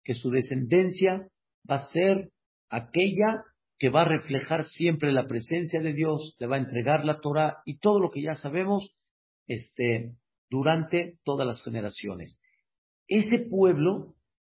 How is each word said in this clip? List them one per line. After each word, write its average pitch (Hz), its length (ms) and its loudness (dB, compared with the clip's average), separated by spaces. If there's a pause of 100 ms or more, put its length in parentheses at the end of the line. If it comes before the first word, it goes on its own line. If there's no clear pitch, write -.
que 120 120 -4
su 120 160 -4
descendencia 175 960 0 (420)
va 139 60 0
a 131 120 -4
ser 190 440 2 (380)
aquella 190 760 0 (360)
que 127 100 4
va 147 120 4
a 160 60 4
reflejar 156 580 -2
siempre 156 460 0
la 127 160 2
presencia 160 540 -4
de 160 120 -2
Dios, 156 460 -2
le 120 80 -6
va 131 80 0
a 135 40 0
entregar 127 460 0
la 151 140 0
Torah 151 460 0
y 147 120 -10
todo 208 220 4
lo 180 100 2
que 139 140 -8
ya 156 100 -4
sabemos, 190 600 -4 (500)
este, 117 720 -4 (340)
durante 165 720 0
todas 139 220 -2
las 117 180 -6
generaciones. 104 760 -10 (680)
Ese 214 440 2
pueblo 185 640 2 (340)